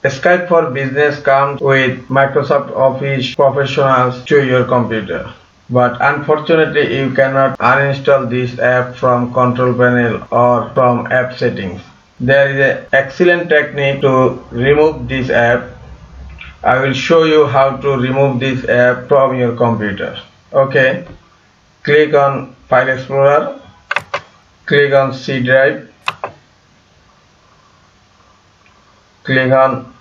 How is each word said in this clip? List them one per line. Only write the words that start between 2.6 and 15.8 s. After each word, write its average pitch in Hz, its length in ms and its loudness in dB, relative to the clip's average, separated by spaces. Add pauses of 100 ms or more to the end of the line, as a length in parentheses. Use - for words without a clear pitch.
Office 131 600 -2
Professionals 135 880 0
to 143 200 2
your 127 200 2
computer. 110 680 -4 (360)
But 123 300 0
unfortunately, 147 1000 0
you 135 160 -4
cannot 135 460 0
uninstall 135 720 0
this 123 300 -4
app 123 360 -2
from 123 380 -2
control 127 400 0
panel 120 580 0
or 120 420 2
from 123 380 0
app 127 260 -2
settings. 95 440 -6 (380)
There 139 300 2
is 139 100 -4
an 135 340 0
excellent 170 560 0
technique 143 520 0
to 131 500 2
remove 139 560 0
this 131 220 -4
app. 120 400 0 (960)